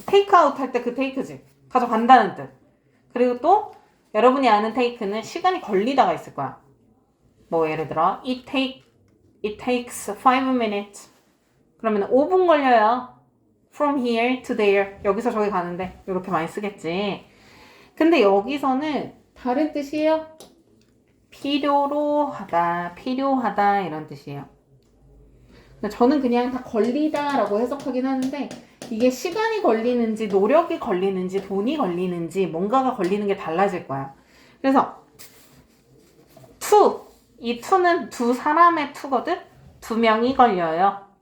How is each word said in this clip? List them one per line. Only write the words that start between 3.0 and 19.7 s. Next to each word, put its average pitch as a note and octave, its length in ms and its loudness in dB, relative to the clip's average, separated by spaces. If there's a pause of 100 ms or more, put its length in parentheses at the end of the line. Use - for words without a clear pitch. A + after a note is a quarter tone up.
그리고 B3 280 0
또 F#4 320 4 (420)
여러분이 B3+ 340 4
아는 G#3+ 260 2
take는 A3+ 480 -2
시간이 F4 380 -2
걸리다가 G#3+ 540 0
있을 C#3+ 200 -12
거야. C3+ 260 -10 (880)
뭐 D#3+ 220 0
예를 D#3 180 -6
들어 D#3+ 360 0
it B3+ 220 -6
take, C4+ 360 -4 (640)
it G#3+ 140 -6
takes A#3+ 540 -6
five C4 360 0
minutes. G#3+ 640 -4 (680)
그러면 G#3+ 320 -2
오 C4+ 180 4
분 F#4 180 2
걸려요. B3+ 680 2 (580)
From C#4+ 280 -2
here A#3+ 420 0
to A#3 140 -6
there. G3+ 480 2
여기서 A3 260 0
저기 G#3 200 -2
가는데. F3+ 560 -6
이렇게 F#3 240 -6
많이 E3 180 -2
쓰겠지. G3 760 -6 (680)
근데 D#4+ 280 4
여기서는 C4 920 0 (200)
다른 C#4 380 -2